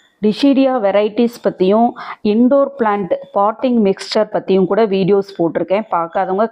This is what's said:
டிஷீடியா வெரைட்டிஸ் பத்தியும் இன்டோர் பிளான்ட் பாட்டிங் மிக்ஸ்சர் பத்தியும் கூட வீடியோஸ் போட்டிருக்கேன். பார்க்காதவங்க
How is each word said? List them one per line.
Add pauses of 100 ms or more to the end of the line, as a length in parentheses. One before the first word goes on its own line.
(220)
டிஷீடியா (100)
வெரைட்டிஸ்
பத்தியும் (440)
இன்டோர்
பிளான்ட் (220)
பாட்டிங்
மிக்ஸ்சர்
பத்தியும்
கூட (120)
வீடியோஸ்
போட்டிருக்கேன்.
பார்க்காதவங்க